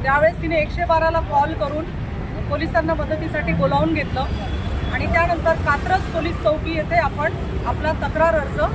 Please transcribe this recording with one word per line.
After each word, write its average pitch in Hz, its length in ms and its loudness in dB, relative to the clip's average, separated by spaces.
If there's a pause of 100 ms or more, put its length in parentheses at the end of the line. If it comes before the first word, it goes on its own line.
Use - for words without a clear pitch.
त्यावेळेस 294 380 4
तिने 339 140 -2
एकशे 320 300 0
बाराला 330 340 2
कॉल 294 340 2
करून 277 320 -4 (640)
पोलिसांना 320 440 0
मदतीसाठी 311 600 -2
बोलावून 285 400 2
घेतलं 285 320 -2 (680)
आणि - 120 -2
त्यानंतर 330 480 2
कात्रज 320 480 0
पोलीस 330 420 -2
चौकी 311 320 2
येथे 311 200 -2
आपण 339 380 2 (320)
आपला 311 280 -2
तक्रार 311 400 2
अर्ज 294 240 -2 (180)